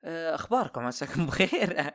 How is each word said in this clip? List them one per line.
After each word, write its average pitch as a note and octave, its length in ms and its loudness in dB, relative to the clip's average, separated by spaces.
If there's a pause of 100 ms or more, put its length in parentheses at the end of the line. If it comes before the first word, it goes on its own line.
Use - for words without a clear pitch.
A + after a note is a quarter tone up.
آه، E3 320 -2
أخباركم؟ F#3+ 460 0
عساكم C#3 440 -2
بخير. F3 680 2